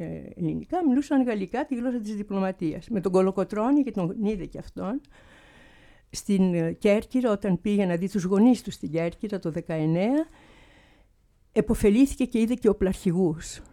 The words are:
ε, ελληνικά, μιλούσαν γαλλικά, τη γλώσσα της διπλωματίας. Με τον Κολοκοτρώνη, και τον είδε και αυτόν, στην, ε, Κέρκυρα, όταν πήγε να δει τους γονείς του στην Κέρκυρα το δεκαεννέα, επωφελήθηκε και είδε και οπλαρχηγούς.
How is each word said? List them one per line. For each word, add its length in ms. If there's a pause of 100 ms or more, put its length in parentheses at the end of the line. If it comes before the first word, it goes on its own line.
ε, 220 (140)
ελληνικά, 500
μιλούσαν 380
γαλλικά, 420
τη 80
γλώσσα 260
της 140
διπλωματίας. 760
Με 120
τον 120
Κολοκοτρώνη, 680
και 80
τον 340
είδε 220
και 120
αυτόν, 420 (1120)
στην, 440
ε, 180
Κέρκυρα, 580
όταν 300
πήγε 260
να 100
δει 140
τους 140
γονείς 380
του 80
στην 200
Κέρκυρα 480
το 120
δεκαεννέα, 760 (1300)
επωφελήθηκε 720
και 160
είδε 140
και 140
οπλαρχηγούς. 920 (120)